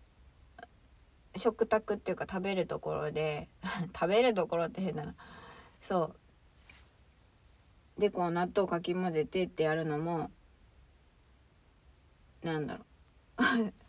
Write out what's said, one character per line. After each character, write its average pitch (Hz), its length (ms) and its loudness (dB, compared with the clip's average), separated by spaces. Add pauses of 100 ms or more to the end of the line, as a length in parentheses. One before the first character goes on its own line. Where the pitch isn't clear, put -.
(1400)
食 220 300 2
卓 214 280 2
っ - 20 -10
て - 140 -4
い - 20 0
う - 20 0
か、 - 140 -6
食 185 140 -2
べ 196 120 0
る 180 100 2
と - 140 -6
こ 156 140 -4
ろ 151 180 -2
で、 151 380 -2 (120)
<laughs> 180 320 -6
食 - 140 0
べ 208 160 6
る 247 100 6
と 180 140 0
こ - 80 -2
ろ 170 120 2
っ - 20 -6
て - 100 -8
変 185 160 -2
だ 151 80 -6
な。 156 120 -10 (680)
そ 175 340 0 (1800)
う。 - 20 -10
で、 208 100 4
こ 180 180 0
う 165 40 0
納 175 240 0
豆 190 140 4
か 170 100 0
き 175 140 -2
混 185 180 0
ぜ 156 140 2
て 185 180 -2
っ 180 60 -2
て 160 140 -2
や 156 120 4
る 160 80 -2
の 151 140 -2
も、 160 340 -2 (2000)
な 160 160 -2
ん 151 80 -2
だ - 120 -6
ろ - 80 -18 (520)
う。 - 0 -
<laughs> 233 360 2 (140)